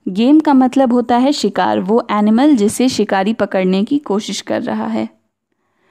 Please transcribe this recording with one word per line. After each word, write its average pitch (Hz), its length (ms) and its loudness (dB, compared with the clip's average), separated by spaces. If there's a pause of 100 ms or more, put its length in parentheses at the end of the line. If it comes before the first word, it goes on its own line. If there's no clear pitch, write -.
गेम 233 320 2
का 311 140 2
मतलब 262 400 2
होता 240 240 0
है 262 140 2
शिकार, 208 480 -2
वो 226 320 0
एनिमल 220 440 2
जिसे 220 340 0
शिकारी 202 440 -2
पकड़ने 190 500 -2
की 285 160 -2
कोशिश - 420 -6
कर - 200 -6
रहा 220 260 -6
है। 226 200 -6 (840)